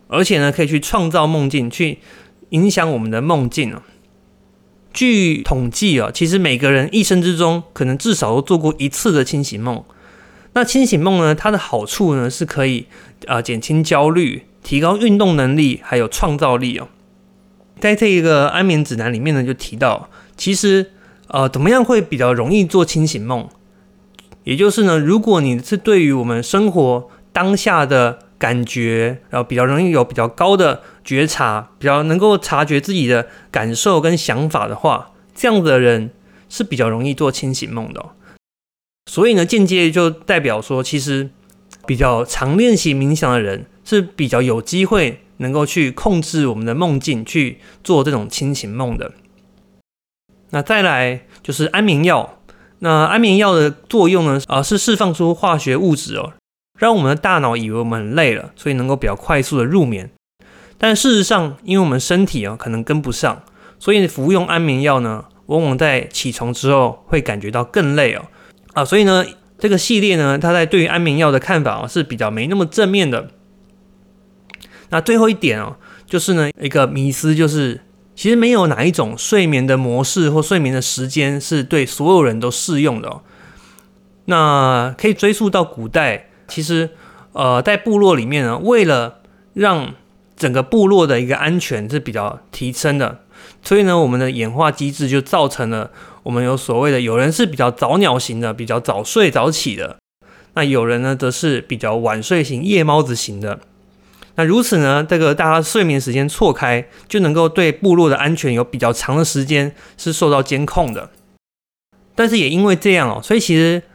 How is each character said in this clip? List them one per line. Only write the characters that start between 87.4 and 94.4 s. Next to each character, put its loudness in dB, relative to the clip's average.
在 2
部 0
落 6
里 -2
面 -2
呢， -2
为 2
了 0
让 -2
整 -2
个 0
部 2
落 4
的 2
一 -4
个 -2
安 -2
全 -6
是 -4
比 -10
较 -8
提 -10
升 -2
的， -4
所 2
以 6
呢， 2
我 4
们 0
的 -2
演 -6